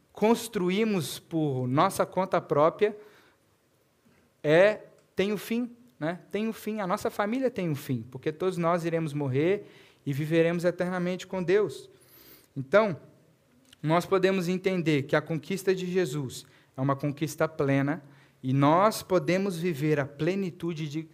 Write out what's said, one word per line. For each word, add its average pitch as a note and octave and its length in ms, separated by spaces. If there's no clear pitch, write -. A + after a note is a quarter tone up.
construímos G3+ 1040
por C#3 480
nossa F3 380
conta F#3 340
própria, E3 580
é, F#3 380
tem G3 200
um G3+ 40
fim, A#3 380
né? E3 200
Tem G#3+ 160
um A3 60
fim, G#3+ 260
a F#3+ 80
nossa G#3 220
família A#3 420
tem F#3 180
um D3 60
fim, B2+ 340
porque D3 220
todos F3+ 260
nós E3+ 280
iremos E3 280
morrer D3 560
e C#3+ 80
viveremos E3 500
eternamente F3+ 640
com F#3 160
Deus. F3+ 460
Então, F#3 420
nós E3 220
podemos F#3+ 420
entender F3+ 560
que D3+ 140
a D3 40
conquista F3+ 540
de F#3 100
Jesus D3+ 600
é C3+ 40
uma C#3 140
conquista D3 520
plena C#3 540
e C3 80
nós E3 520
podemos F3+ 560
viver D#3 400
a C3+ 60
plenitude E3+ 840
de, D#3+ 140